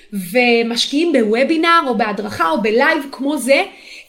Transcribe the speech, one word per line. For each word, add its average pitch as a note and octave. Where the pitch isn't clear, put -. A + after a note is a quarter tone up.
ומשקיעים A#3
בוובינר C#4
או A#3
בהדרכה G#3+
או D4
בלייב C4+
כמו C#4+
זה, C4+